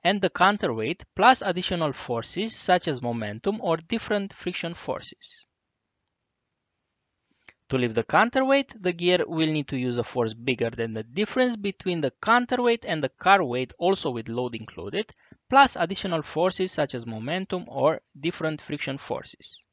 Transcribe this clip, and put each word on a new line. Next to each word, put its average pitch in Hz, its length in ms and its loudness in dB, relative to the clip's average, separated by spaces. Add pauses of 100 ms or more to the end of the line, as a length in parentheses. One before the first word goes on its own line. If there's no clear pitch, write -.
and 196 160 2
the 185 100 2
counterweight 170 760 0 (100)
plus 240 260 6
additional 175 520 -2
forces 170 600 -4
such 180 360 2
as 127 120 -2
momentum 117 600 -4
or 165 160 2
different 202 560 -4
friction 170 400 -6
forces. - 720 -10 (2250)
To 131 80 0
lift 120 180 0
the 113 80 2
counterweight, 262 760 2
the 180 120 0
gear 175 340 2
will 160 240 0
need 151 180 -2
to 139 80 -4
use 123 200 0
a 117 60 0
force 113 300 -2
bigger 117 360 -2
than 113 240 -4
the 107 100 -6
difference 214 540 0
between 190 420 -4
the 139 220 0
counterweight 240 640 2
and 156 180 -2
the - 60 -2
car 190 340 4
weight, 123 340 -2
also 175 320 2
with 113 200 -6
load 120 260 -4
included, 107 560 -8 (380)
plus 269 260 6
additional 175 460 -2
forces 185 500 0
such - 240 -4
as 117 100 -8
momentum 165 640 -6
or 139 320 2 (180)
different 156 440 -4
friction 143 360 -6
forces. - 640 -10 (140)